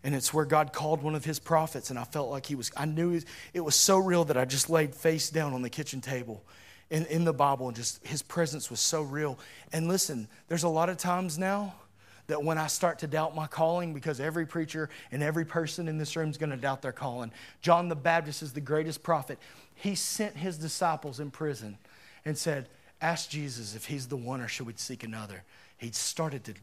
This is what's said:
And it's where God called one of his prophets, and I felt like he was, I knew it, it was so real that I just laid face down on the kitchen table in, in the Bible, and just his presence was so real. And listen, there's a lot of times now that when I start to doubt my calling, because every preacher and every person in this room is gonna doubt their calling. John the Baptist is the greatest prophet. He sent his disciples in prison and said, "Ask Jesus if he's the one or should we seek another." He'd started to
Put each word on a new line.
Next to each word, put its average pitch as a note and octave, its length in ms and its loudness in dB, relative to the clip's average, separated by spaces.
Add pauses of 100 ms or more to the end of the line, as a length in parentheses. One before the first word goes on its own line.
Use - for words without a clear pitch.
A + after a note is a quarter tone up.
And C#3 140 0
it's B2+ 180 0
where D3+ 120 4
God D3+ 260 4
called D#3 320 0
one D#3 100 0
of D3 120 -2
his D#3 140 -2
prophets, D#3 500 2
and B2+ 100 -4
I A#2 60 -4
felt C#3 240 -2
like C3+ 160 -6
he D3 100 -2
was, A#2+ 220 -4
I C#3+ 80 0
knew D#3+ 260 2
it, E3 140 0 (280)
it F3 60 -2
was D3+ 160 2
so G3 220 8
real F3+ 260 6
that D3 140 4
I B2+ 80 6
just C3 240 0
laid D#3 260 4
face D#3+ 340 2
down D3+ 240 0
on B2+ 80 -2
the B2 80 -4
kitchen C3+ 300 -6
table A#2 460 -6 (440)
in, D#3+ 180 2
in E3+ 180 2
the E3 80 4
Bible, C#3 340 4
and A#2+ 80 -6
just - 320 -4
his D3 140 -4
presence D3+ 480 -2
was A#2+ 100 -6
so - 220 2
real. C#3+ 360 -2 (360)
And D#3+ 160 0
listen, D3+ 400 0 (180)
there's E3 160 0
a F3 60 4
lot D#3+ 180 4
of F3+ 100 -2
times F3+ 400 0
now F#3+ 380 0 (520)
that D3+ 140 0
when D#3 160 2
I D#3 100 2
start E3 320 2
to D#3+ 80 -4
doubt D#3 280 0
my D#3 120 -4
calling, E3 460 2
because C#3 280 -4
every D#3+ 240 0
preacher D#3 440 -4 (220)
and C#3+ 100 -2
every D#3 220 2
person D#3+ 460 -2
in D#3 80 -2
this D3+ 180 -4
room D#3+ 140 0
is D3+ 80 -6
gonna D3+ 180 -2
doubt C3+ 260 -2
their C3 120 -4
calling. A#2+ 400 -6 (280)
John F3 280 6
the E3 80 0
Baptist D3+ 440 2
is C#3+ 120 -8
the D3 80 -6
greatest D3+ 420 0
prophet. D3 340 0 (380)
He G3 200 -2
sent - 420 -2
his E3 200 -4
disciples D3+ 640 -2
in D3 100 -6
prison A2+ 480 -6 (460)
and D3+ 140 -2
said, C#3+ 320 -2 (320)
"Ask E3 280 0
Jesus A#2 460 -6
if G#2+ 100 -10
he's C3+ 220 -6
the C3+ 100 -6
one B2 220 -6
or A#2 80 -6
should A#2 200 -6
we A#2 100 -10
seek - 260 -8
another." A2 400 -10 (340)
He'd A#2 180 -8
started C#3+ 500 -2
to A2 180 -10